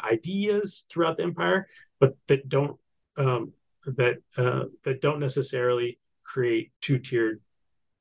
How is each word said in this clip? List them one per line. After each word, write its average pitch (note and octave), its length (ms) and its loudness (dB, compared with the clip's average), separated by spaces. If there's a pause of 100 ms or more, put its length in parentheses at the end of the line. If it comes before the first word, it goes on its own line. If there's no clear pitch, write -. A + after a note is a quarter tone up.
ideas G3+ 880 -2
throughout E3 260 0
the F3+ 60 -2
empire, E3+ 440 0 (320)
but C3+ 140 6 (140)
that C#3 200 2
don't, C#3 300 0 (400)
um, B2+ 340 0 (360)
that, B2 300 2 (200)
uh, B2+ 280 0 (180)
that C3+ 180 -4
don't D3 180 0
necessarily B2 800 -2 (260)
create A#2 480 0 (100)
two-tiered A#2 600 0 (600)